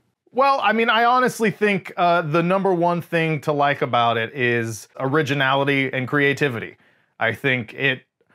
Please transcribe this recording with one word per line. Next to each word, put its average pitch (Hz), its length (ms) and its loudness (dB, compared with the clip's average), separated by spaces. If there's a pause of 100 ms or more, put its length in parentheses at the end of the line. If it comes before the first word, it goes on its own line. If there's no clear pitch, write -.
(320)
Well, 269 280 2
I 208 120 0
mean, 226 180 0
I 226 140 2
honestly 240 480 2
think, 208 440 -2
uh, 175 260 4
the 165 200 0
number 190 320 2
one 175 260 0
thing 160 420 -2
to 160 100 -2
like 143 280 0
about 120 360 2
it 113 180 -4
is 120 540 -2 (100)
originality 139 920 0
and 127 160 -4
creativity. 139 680 -2 (440)
I 113 120 0
think 123 420 -4
it, 131 280 -2 (320)